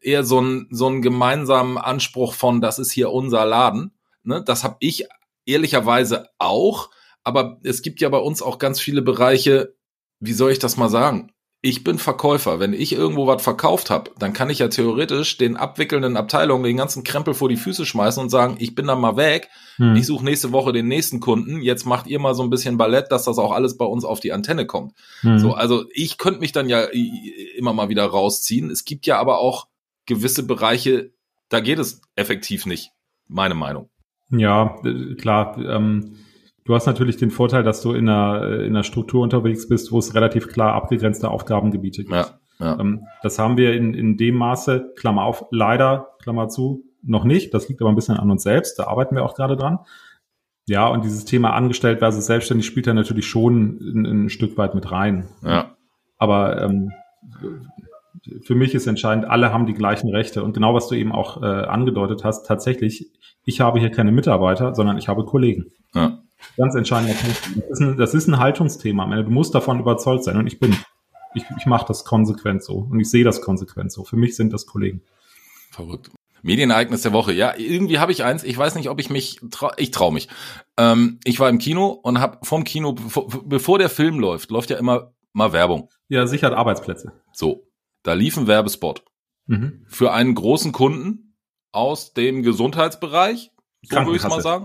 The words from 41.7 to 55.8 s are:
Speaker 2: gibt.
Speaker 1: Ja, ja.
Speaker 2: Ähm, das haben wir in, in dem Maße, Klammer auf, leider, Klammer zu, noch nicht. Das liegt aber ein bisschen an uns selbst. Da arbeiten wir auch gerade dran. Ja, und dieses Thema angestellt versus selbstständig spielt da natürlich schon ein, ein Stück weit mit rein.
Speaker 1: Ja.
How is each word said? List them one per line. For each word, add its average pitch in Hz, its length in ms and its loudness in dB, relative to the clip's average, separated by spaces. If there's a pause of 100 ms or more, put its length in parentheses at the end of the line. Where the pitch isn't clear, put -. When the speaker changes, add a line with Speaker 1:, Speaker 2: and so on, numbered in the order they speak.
Speaker 2:
gibt. 90 100 -6
Speaker 1:
Ja, 87 240 -2 (220)
ja. 80 180 -2
Speaker 2:
Ähm, 101 280 -4 (160)
das 101 160 -4
haben 113 180 2
wir 123 180 4
in, 117 200 0
in 110 240 0
dem 117 160 2
Maße, 127 600 -2
Klammer 104 280 0
auf, 113 260 -4
leider, 123 580 2 (140)
Klammer 113 260 -4
zu, 131 360 -6 (180)
noch 107 220 0
nicht. 151 300 2
Das 104 160 0
liegt 131 100 -8
aber 113 100 2
ein 107 60 4
bisschen 110 220 0
an 98 120 2
uns 98 120 2
selbst. 113 360 0
Da - 100 -4
arbeiten 123 260 -2
wir 131 100 0
auch 127 100 -6
gerade 135 220 -2
dran. 147 220 -2 (880)
Ja, 104 220 2
und 120 160 0
dieses 107 200 -6
Thema 117 300 2
angestellt 120 460 2
versus 107 260 2
selbstständig 117 400 0
spielt 127 200 -4
da 120 60 2
natürlich 107 340 0
schon 113 540 2
ein, 107 240 -2 (200)
ein 95 60 -2
Stück - 280 -4
weit 98 160 0
mit - 160 -4
rein. 92 380 -2 (140)
Speaker 1:
Ja. 85 340 -2 (420)